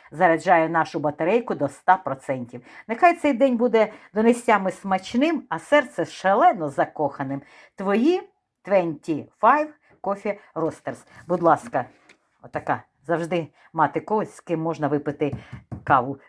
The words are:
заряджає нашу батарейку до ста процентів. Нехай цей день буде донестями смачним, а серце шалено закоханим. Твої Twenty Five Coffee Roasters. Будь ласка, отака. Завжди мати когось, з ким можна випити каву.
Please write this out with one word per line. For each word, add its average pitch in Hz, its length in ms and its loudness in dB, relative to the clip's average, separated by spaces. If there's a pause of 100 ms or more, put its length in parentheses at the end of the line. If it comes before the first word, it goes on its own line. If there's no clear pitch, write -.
(120)
заряджає 165 580 4
нашу 165 300 -2
батарейку 170 560 -2
до 143 100 -2
ста - 320 2
процентів. 131 640 -8 (260)
Нехай 339 280 4
цей 294 180 0
день 247 240 2
буде 220 360 2 (200)
донестями 220 580 2
смачним, 233 800 -2
а 165 100 -6
серце 277 460 0
шалено 196 640 2
закоханим. 139 720 -4 (340)
Твої 226 460 0 (440)
Twenty 170 600 -2 (160)
Five 254 260 2 (360)
Coffee 202 340 -6 (180)
Roasters. 160 420 -6 (300)
Будь 170 140 -2
ласка, 143 440 0 (580)
отака. 127 400 -6 (240)
Завжди 165 400 -4 (260)
мати 156 260 0
когось, 208 360 -4
з - 60 -20
ким 165 200 -4
можна 151 260 -4
випити 147 500 -4 (460)
каву. 139 340 0 (120)